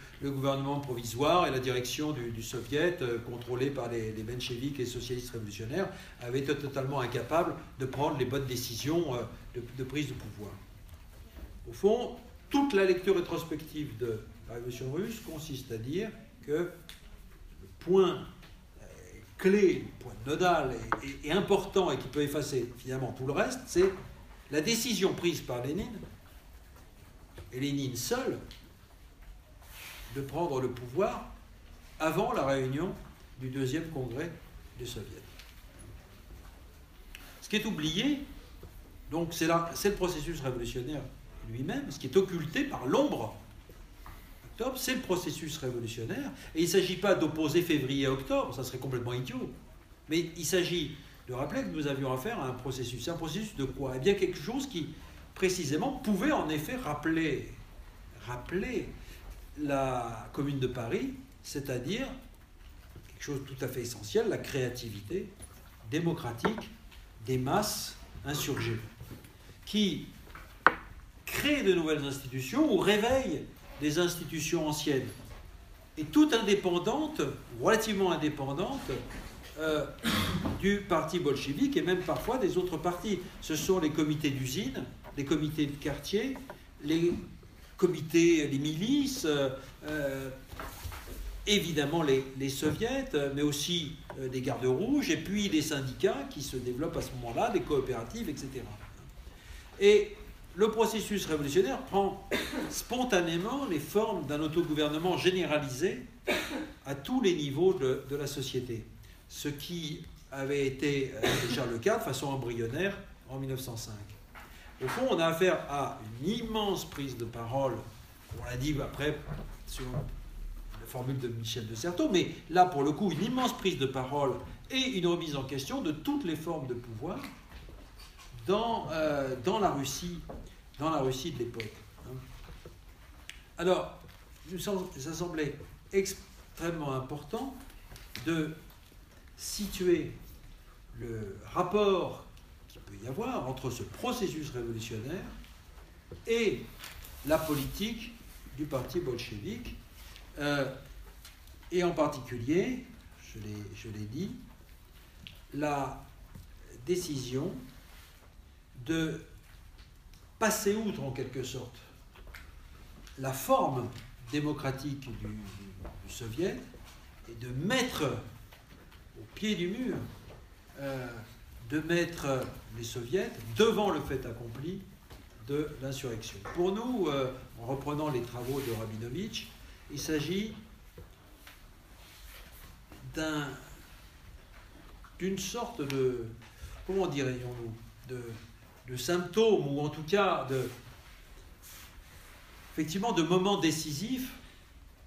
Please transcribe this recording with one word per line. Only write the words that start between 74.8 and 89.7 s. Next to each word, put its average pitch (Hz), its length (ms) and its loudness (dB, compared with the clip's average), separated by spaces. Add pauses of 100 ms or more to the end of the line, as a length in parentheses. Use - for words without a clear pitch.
et - 80 -4
toutes 302 300 8
indépendantes, 196 880 4 (400)
relativement 202 480 6
indépendantes, 151 800 0 (680)
euh, 156 280 2 (360)
<coughs> - 380 0
du 202 200 4
parti 170 380 2
bolchevique 147 580 2
et 160 60 6
même 180 200 4
parfois 214 360 2
des 190 180 4
autres 175 220 2
partis. 180 400 0 (220)
Ce - 160 -2
sont 185 220 4
les 151 120 4
comités 151 400 4
d'usine, 131 540 -2 (320)
les 139 80 -2
comités 151 420 4
de 139 100 -4
quartier, 220 600 0 (460)
les 165 300 6 (640)
comités, 160 720 8
les 135 100 4
milices, 202 680 4
euh, 143 260 6 (360)